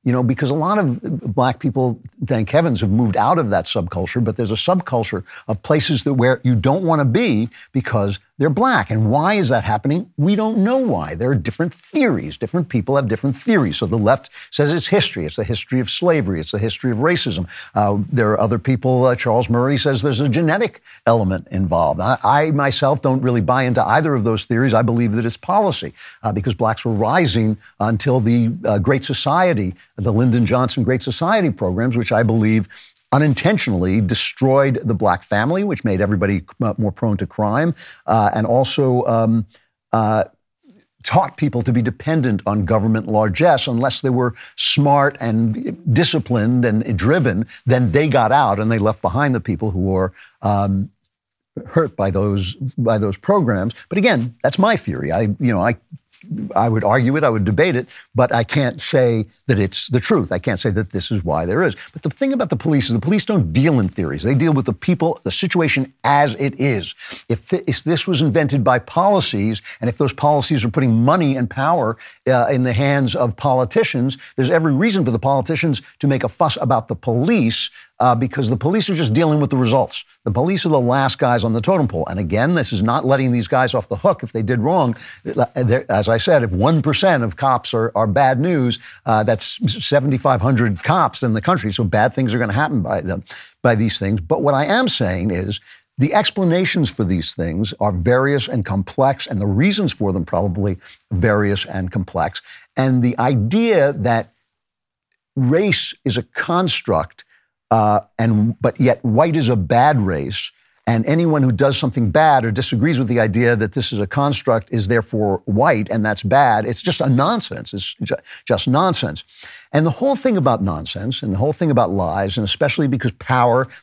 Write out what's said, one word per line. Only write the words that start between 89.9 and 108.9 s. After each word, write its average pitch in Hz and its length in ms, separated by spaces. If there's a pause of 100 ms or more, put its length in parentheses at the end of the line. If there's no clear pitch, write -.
hundred 113 420
cops 165 400
in 113 120
the 107 80
country. 139 300
So 117 120
bad 104 300
things 120 200
are 120 40
gonna 110 140
happen 135 300
by 95 180
them, 90 240 (380)
by 120 120
these 110 240
things. 98 220
But 143 220
what 143 120
I 139 100
am 233 240
saying 95 420
is 95 300 (400)
the 156 140
explanations 185 720
for - 140
these 90 320
things 85 460
are 98 100
various 123 560
and 107 180
complex, 113 600
and 101 140
the 101 60
reasons 107 460
for 98 200
them 87 120
probably 95 520 (340)
various 104 560
and 92 240
complex. 90 500 (360)
And 131 260
the 120 160
idea 143 760
that 117 380 (1000)
race 151 600 (100)
is 117 120
a 120 60
construct, - 1000 (480)
uh, 107 280 (160)
and, 113 440
but 127 200
yet 123 240